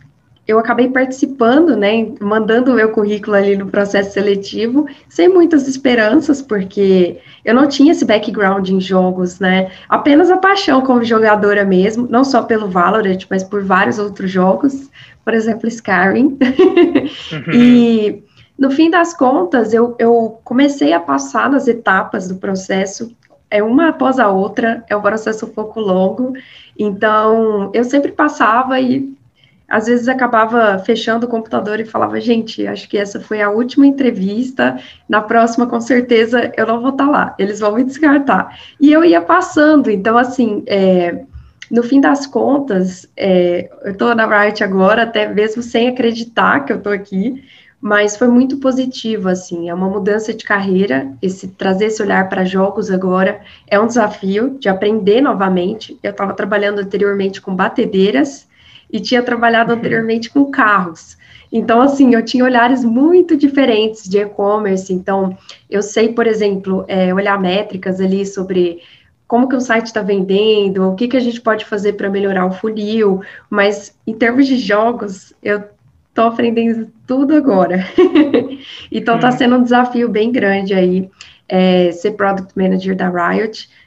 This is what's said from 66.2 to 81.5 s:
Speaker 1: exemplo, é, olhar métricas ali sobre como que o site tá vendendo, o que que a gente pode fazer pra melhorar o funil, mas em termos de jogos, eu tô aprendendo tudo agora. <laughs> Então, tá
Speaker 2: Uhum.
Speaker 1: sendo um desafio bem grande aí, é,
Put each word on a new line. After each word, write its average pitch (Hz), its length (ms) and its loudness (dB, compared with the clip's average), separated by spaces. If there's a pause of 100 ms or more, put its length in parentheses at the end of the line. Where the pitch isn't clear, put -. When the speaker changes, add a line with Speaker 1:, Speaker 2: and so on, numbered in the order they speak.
Speaker 1:
exemplo, 190 580 -2
é, 185 260 0
olhar 202 280 0
métricas 190 600 -4
ali 190 240 0
sobre 180 560 -4 (460)
como 247 220 0
que 277 80 0
o - 40 -2
site 233 320 -2
tá 214 100 -4
vendendo, 196 840 0
o 185 60 -2
que 240 140 -2
que 254 80 -2
a 254 40 2
gente 240 200 -4
pode 214 240 -2
fazer 208 300 -4
pra 202 140 -6
melhorar 196 380 -2
o 185 60 -2
funil, 208 680 -2 (280)
mas 202 420 -2 (140)
em 220 80 -6
termos 247 320 2
de 262 100 2
jogos, 208 840 -2
eu 208 220 -4 (500)
tô 233 80 0
aprendendo 233 680 0 (160)
tudo 277 280 0
agora. 190 520 2 (100)
<laughs> - 920 0
Então, 233 280 0
tá 240 120 2
Speaker 2:
Uhum. 247 80 0
Speaker 1:
sendo 247 180 2
um 247 60 4
desafio 247 460 2
bem 214 220 0
grande 196 440 0
aí, 185 360 0 (380)
é, 180 440 2